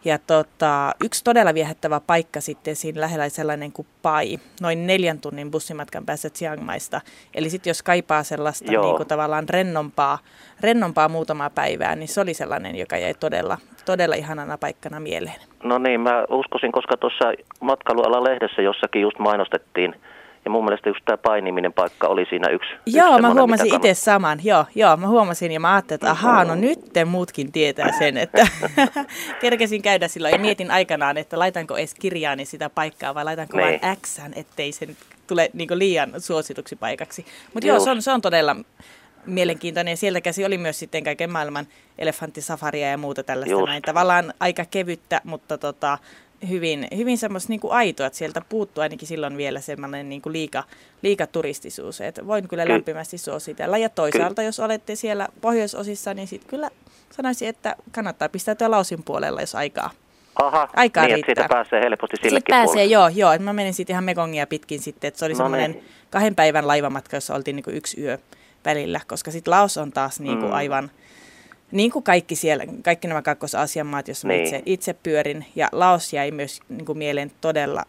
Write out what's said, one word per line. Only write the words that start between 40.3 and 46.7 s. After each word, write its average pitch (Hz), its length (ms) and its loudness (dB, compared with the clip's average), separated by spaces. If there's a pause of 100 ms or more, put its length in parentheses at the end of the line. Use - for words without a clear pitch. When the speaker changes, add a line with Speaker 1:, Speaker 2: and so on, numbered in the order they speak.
Speaker 1:
oli 190 140 0
myös 165 200 -4
sitten 156 260 -6
kaiken 160 280 -4
maailman 147 340 -4 (320)
elefanttisafaria 151 920 -4
ja 143 80 -2
muuta 143 240 -6
tällaista 135 300 -4
Speaker 2:
Just. 196 140 2
Speaker 1:
näin. 147 160 -6
Tavallaan 175 580 2
aika 180 240 -2
kevyttä, 175 600 -4
mutta 156 340 -8
tota, 143 400 -4 (500)
hyvin, 165 380 -4 (100)